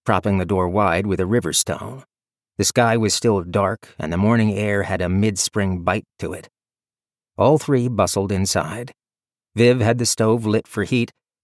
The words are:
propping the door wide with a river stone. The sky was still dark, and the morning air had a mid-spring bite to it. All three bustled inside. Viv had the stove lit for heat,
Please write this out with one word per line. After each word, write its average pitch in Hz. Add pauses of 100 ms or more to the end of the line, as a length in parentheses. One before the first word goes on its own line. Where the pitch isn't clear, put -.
propping 98
the 90
door 92
wide 95
with 92
a 92
river 101
stone. - (540)
The 101
sky 117
was 110
still 101
dark, 98
and 80
the 85
morning 107
air 101
had 90
a 90
mid-spring 98
bite 92 (140)
to 80
it. - (880)
All 135
three 127
bustled 101
inside. 92 (600)
Viv 123
had 117
the 120
stove 113
lit 107
for 104
heat, 117 (320)